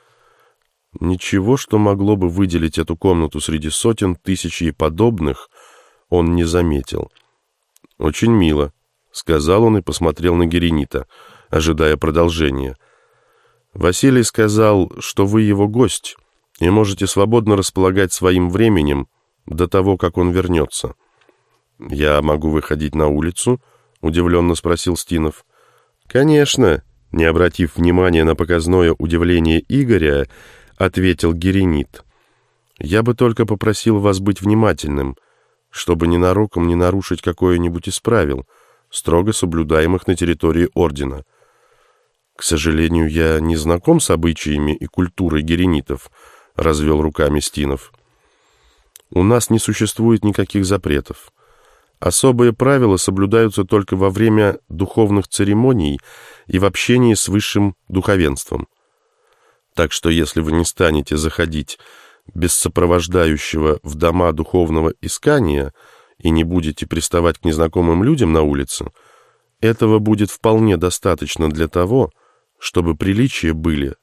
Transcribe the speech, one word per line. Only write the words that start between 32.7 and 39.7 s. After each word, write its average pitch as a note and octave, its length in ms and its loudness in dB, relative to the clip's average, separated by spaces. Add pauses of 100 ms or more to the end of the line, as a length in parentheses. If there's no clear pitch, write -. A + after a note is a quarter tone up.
«Я F#2+ 240 0
бы A#2 120 0
только A#2 320 0
попросил G#2+ 520 0
вас G2+ 220 2
быть G2 200 -2
внимательным, D#2+ 760 0 (540)
чтобы E2+ 360 -2
ненароком F2+ 600 0
не E2+ 80 0
нарушить F2+ 480 -2
какое-нибудь F2 640 -2
из - 120 -8
правил, D2+ 460 -2 (440)
строго F2 420 0
соблюдаемых E2 760 0